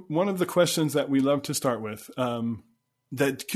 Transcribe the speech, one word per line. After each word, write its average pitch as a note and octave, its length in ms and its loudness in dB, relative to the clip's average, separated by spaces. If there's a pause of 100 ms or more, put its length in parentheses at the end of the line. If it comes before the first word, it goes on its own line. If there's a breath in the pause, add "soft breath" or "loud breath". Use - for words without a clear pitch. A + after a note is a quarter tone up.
one E3+ 220 0
of F#3 80 -2
the F3+ 80 0
questions E3 480 2
that C#3 160 0
we C3+ 100 4
love C#3 220 2
to D3 120 -6
start A#2+ 280 -2
with, G#2 360 -10
um, A#2 460 -2 (520)
that C3 280 0 (120)